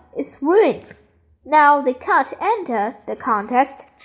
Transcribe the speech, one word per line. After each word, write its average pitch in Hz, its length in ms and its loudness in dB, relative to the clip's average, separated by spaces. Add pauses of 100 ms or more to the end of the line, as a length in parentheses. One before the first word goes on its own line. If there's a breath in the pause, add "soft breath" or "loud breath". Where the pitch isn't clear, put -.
(160)
is - 260 -12
ruined." 330 520 0 (500)
Now 294 360 4
they 262 140 -2
can't 294 460 -2
enter 294 560 -4 (100)
the 220 100 -10
contest. 240 680 -4 (180)